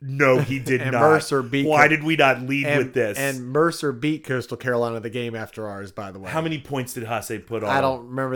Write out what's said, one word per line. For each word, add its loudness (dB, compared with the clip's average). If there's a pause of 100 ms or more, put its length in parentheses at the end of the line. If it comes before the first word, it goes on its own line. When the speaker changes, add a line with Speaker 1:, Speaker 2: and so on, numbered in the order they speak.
Speaker 1:
No, 4
he -2
did 0
Speaker 2:
<laughs> -
And -2
Speaker 1:
not. 2
Speaker 2:
Mercer 4
beat -2
Speaker 1:
Why 6
Speaker 2:
Co-, 2
Speaker 1:
did -2
we 2
not 4
lead -4
Speaker 2:
and, 2
Speaker 1:
with -2
this? 0
Speaker 2:
and -2
Mercer 0
beat -4
Coastal -4
Carolina 0
the -8
game -6
after -10
ours, -12
by -10
the -14
way. -12
Speaker 1:
How -2
many -4
points -6
did -8
Haase -6
put -6
on? -2
Speaker 2:
I 2
don't 0
remember -4